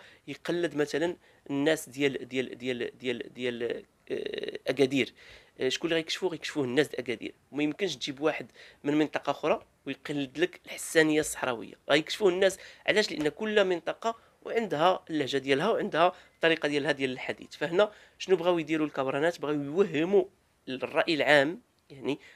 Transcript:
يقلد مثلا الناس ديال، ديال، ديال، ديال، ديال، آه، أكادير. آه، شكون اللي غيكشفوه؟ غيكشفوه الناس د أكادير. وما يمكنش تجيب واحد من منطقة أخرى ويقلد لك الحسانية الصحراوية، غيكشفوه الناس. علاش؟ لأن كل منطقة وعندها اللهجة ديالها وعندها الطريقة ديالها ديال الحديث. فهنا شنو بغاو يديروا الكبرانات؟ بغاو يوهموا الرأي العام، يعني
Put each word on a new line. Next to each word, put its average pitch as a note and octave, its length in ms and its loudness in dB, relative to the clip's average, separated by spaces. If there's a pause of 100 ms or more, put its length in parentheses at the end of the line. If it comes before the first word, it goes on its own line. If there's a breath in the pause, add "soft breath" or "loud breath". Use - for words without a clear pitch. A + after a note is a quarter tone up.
(280 loud breath)
يقلد E3 480 -4
مثلا D3 400 0 (340 soft breath)
الناس C#3+ 380 0
ديال، C3 400 -2
ديال، B2+ 300 -6
ديال، A#2+ 400 -6
ديال، B2 360 -6
ديال، A#2+ 500 -4 (260)
آه، - 560 -6
أكادير. C3+ 460 2 (480 loud breath)
آه، C3 80 2
شكون D#3+ 220 -2
اللي E3 100 0
غيكشفوه؟ E3 300 -4
غيكشفوه D3+ 340 -4
الناس B2+ 240 2
د - 60 -16
أكادير. A#2+ 400 -6 (180)
وما C#3 100 -4
يمكنش D3+ 340 -2
تجيب C3 240 -10
واحد D3 300 -2 (340 loud breath)
من D3 100 2
منطقة D3+ 360 0
أخرى E3+ 320 0 (240)
ويقلد C#3 520 -6
لك F3+ 280 -2
الحسانية D#3 540 2
الصحراوية، A#2+ 540 -4 (160)
غيكشفوه D#3 380 2
الناس. F#3 300 2 (280 loud breath)
علاش؟ G#3 260 2
لأن D3+ 160 -2
كل G#3 360 2
منطقة F#3 540 -4 (240 soft breath)
وعندها F3+ 680 2
اللهجة C#3 280 -2
ديالها C#3 320 2
وعندها F3 420 2 (220 loud breath)
الطريقة E3 340 2
ديالها D3 240 0
ديال C3+ 200 -2
الحديث. - 440 -10
فهنا F3+ 360 2 (260 loud breath)
شنو F#3 180 2
بغاو E3+ 220 2
يديروا D#3 280 0
الكبرانات؟ C#3+ 540 -2
بغاو C#3+ 140 -2
يوهموا E3 720 2 (440)
الرأي C3 460 0
العام، C#3+ 460 4 (300)
يعني C3+ 280 -6 (180 loud breath)